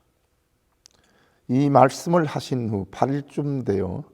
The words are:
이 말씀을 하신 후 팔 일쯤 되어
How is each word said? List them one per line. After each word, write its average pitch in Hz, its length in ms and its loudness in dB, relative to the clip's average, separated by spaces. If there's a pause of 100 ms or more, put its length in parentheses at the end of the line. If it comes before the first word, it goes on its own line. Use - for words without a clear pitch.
(1500)
이 139 200 2
말씀을 139 560 4
하신 123 440 -4
후 98 220 -2
팔 127 220 -2
일쯤 143 500 -4
되어 98 400 -4 (100)